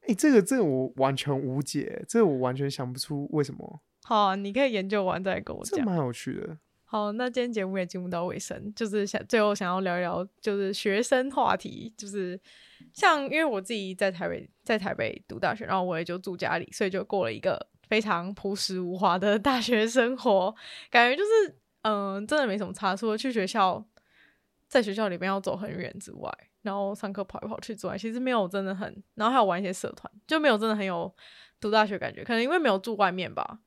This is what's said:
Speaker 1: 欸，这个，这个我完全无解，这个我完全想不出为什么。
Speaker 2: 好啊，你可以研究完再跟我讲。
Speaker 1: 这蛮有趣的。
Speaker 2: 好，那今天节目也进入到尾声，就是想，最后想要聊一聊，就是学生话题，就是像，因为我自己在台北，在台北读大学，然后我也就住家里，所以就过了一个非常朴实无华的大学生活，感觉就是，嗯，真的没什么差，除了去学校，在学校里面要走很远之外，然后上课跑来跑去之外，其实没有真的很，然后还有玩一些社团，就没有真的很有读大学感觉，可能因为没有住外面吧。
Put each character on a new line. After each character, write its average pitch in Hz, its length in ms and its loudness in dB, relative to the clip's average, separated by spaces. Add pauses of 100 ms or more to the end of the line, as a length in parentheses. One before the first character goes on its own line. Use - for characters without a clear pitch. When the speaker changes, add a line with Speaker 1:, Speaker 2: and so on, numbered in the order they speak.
Speaker 1:
欸， 214 80 4
这 302 140 4
个， 269 120 10
这 262 160 2
个 226 80 4
我 131 320 0
完 135 180 4
全 143 220 -2
无 139 240 -2
解， - 440 -4
这 - 140 2
个 220 60 8
我 139 140 2
完 127 140 0
全 139 160 -2
想 127 220 -6
不 123 80 -10
出 143 320 -6
为 151 100 2
什 135 120 -2
么。 - 280 -14 (220)
Speaker 2:
好 226 200 0
啊， 190 120 2
你 202 160 -6
可 262 140 2
以 247 80 0
研 196 140 -2
究 202 180 0
完 180 180 -2
再 185 160 -2
跟 - 160 -8
我 - 80 -10
讲。 381 160 -2
Speaker 1:
这 254 60 0
蛮 185 100 0
有 135 160 2
趣 131 220 -8
的。 160 240 -8 (320)
Speaker 2:
好， 208 220 -2
那 247 180 -2
今 240 120 0
天 247 100 -2
节 208 140 -2
目 190 120 -4
也 185 80 0
进 180 160 -8
入 180 60 -6
到 175 160 -2
尾 180 160 -4
声， 196 340 -10
就 226 140 -4
是 202 180 0
想， - 220 -4
最 226 140 4
后 208 120 4
想 202 140 -4
要 185 140 0
聊 180 160 0
一 - 20 -2
聊， 175 260 -2 (140)
就 208 160 -2
是 196 180 0
学 202 300 0
生 262 260 2
话 233 280 2
题， - 400 -12
就 208 100 -16
是 190 320 -6 (540)
像， 311 300 4
因 269 80 -4
为 311 120 2
我 240 160 0
自 190 140 -6
己 196 200 -4
在 196 160 2
台 175 200 -6
北， - 200 -8 (140)
在 220 160 2
台 190 140 -4
北 - 340 -2
读 - 100 -10
大 185 160 0
学， 214 120 -8
然 - 100 -2
后 185 80 2
我 180 140 -2
也 170 80 -4
就 175 120 -6
住 185 200 -8
家 170 200 0
里， 170 140 -6
所 208 160 0
以 - 20 0
就 185 140 -4
过 196 220 0
了 113 80 -2
一 110 40 -8
个 - 300 -2 (220)
非 220 100 4
常 196 340 -2
朴 196 220 -4
实 190 240 -4
无 180 180 -4
华 180 220 4
的 208 180 4
大 247 220 2
学 220 260 2
生 240 300 2
活， 208 400 2 (340)
感 240 220 6
觉 262 60 0
就 381 80 0
是， 427 320 4 (240)
嗯， 202 440 -2
真 302 140 2
的 262 80 2
没 196 100 0
什 202 80 -2
么 185 60 -8
差， 190 240 -2
除 220 160 -2
了 214 60 0
去 254 160 -4
学 226 120 2
校， 196 400 2 (840)
在 254 120 6
学 202 120 -2
校 208 160 0
里 175 80 -4
面 180 100 -2
要 196 100 0
走 190 200 -4
很 208 120 -8
远 - 300 -8
之 - 140 -18
外， - 180 -10 (300)
然 202 120 -6
后 202 220 -2
上 202 160 -8
课 196 140 -6
跑 - 160 -14
来 - 80 -10
跑 226 100 -6
去 226 160 -10
之 214 120 -12
外， - 100 -6
其 220 160 -6
实 240 80 -4
没 254 100 0
有 214 160 2
真 196 160 -2
的 190 100 -4
很， 196 300 -10 (120)
然 214 120 0
后 247 60 4
还 269 40 6
有 233 60 6
玩 180 160 2
一 202 60 -4
些 180 80 -2
社 - 180 -8
团， - 180 -16 (160)
就 311 140 2
没 302 80 4
有 226 100 6
真 220 120 0
的 214 40 2
很 208 120 -2
有 175 280 -4 (460)
读 214 100 -4
大 214 160 6
学 196 140 -6
感 - 160 -6
觉， - 80 -12
可 - 80 -6
能 226 100 0
因 254 80 0
为 349 80 2
没 302 120 2
有 190 100 2
住 220 160 -6
外 190 160 4
面 180 220 -6
吧。 - 340 -6